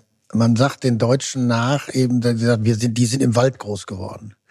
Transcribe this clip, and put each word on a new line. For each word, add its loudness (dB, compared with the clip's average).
man 2
sagt 0
den 2
Deutschen 0
nach, -2
eben, 0
der 0
gesagt, 0
wir 2
sind, -2
die 4
sind 0
im 2
Wald 2
groß -10
geworden. -12